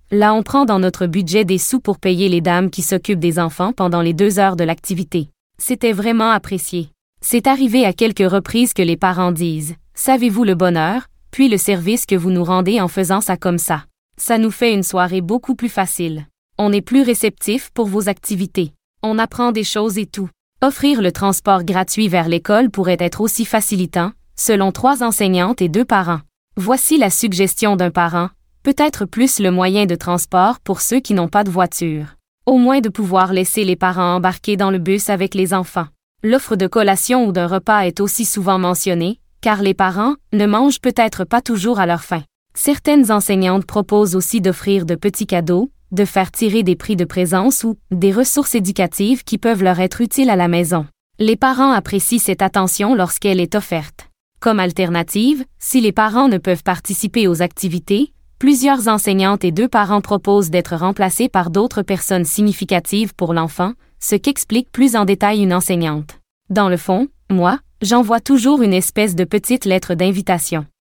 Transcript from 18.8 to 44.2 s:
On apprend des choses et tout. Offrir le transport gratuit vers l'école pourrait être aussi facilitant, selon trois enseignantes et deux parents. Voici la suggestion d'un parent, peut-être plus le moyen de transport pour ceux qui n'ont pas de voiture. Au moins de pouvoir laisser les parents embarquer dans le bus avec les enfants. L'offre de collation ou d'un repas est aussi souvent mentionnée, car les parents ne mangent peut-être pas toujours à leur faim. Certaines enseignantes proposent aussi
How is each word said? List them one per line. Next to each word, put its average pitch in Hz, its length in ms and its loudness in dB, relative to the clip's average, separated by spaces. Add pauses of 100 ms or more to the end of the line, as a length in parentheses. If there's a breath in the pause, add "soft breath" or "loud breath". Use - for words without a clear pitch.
On 220 160 -2
apprend 240 320 -2
des 214 140 -2
choses 214 320 -4
et 214 80 -4
tout. 185 240 -10 (320)
Offrir 277 400 2
le 180 100 2
transport 190 540 0
gratuit 185 440 -2
vers 165 200 0
l'école 208 400 2
pourrait 185 320 0
être 175 220 -4
aussi 226 240 -2
facilitant, 185 640 -2 (240)
selon 190 360 0
trois 254 300 0
enseignantes 196 600 0
et 175 80 0
deux 226 160 0
parents. 175 340 0 (360)
Voici 254 420 0
la 220 100 4
suggestion 196 680 0
d'un 180 140 0
parent, 175 380 -2 (340)
peut-être 285 440 0
plus 247 320 0
le 190 120 2
moyen 185 360 2
de 175 80 0
transport 180 640 0
pour - 220 -6
ceux 254 180 0
qui 214 140 -4
n'ont 175 140 0
pas 208 160 0
de 196 60 -4
voiture. 170 580 -2 (360)
Au 262 140 4
moins 254 240 4
de 220 80 -2
pouvoir 185 420 0
laisser 185 320 0
les 185 100 2
parents 180 420 0
embarquer 185 420 -2
dans 196 120 0
le 190 80 0
bus 190 300 -2
avec 196 260 -2
les 185 200 0
enfants. 180 320 -4 (360)
L'offre 233 320 0
de 190 120 0
collation 220 580 2
ou 202 80 0
d'un 175 140 0
repas 190 400 0
est 175 140 -4
aussi 202 260 -2
souvent 190 320 0
mentionnée, 180 600 -2 (220)
car 214 220 0
les 190 100 2
parents 202 440 0 (180)
ne 208 100 2
mangent 247 380 2
peut-être 226 420 0
pas - 160 0
toujours 214 400 -2
à 185 60 2
leur 170 160 -2
faim. 165 200 -6 (300)
Certaines 285 580 2
enseignantes 190 540 2
proposent 208 500 0
aussi 185 280 0